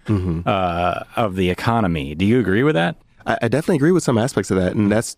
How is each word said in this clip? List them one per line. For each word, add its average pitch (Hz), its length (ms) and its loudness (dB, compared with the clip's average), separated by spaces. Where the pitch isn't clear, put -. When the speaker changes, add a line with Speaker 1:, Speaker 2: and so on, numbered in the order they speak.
Speaker 1:
Mm-hmm. 92 400 -2
Speaker 2:
uh, 87 580 -2
of 104 200 -2
the 92 140 2
economy. 87 640 -2
Do 85 100 -2
you 113 160 4
agree 101 220 2
with 151 120 2
that? 165 220 -2
Speaker 1:
I, 117 160 -2
I 117 60 0
definitely 151 280 0
agree 143 160 2
with 175 100 2
some 123 160 2
aspects 107 320 -2
of 98 80 2
that. 90 160 0
And 104 160 2
that's, 110 280 -2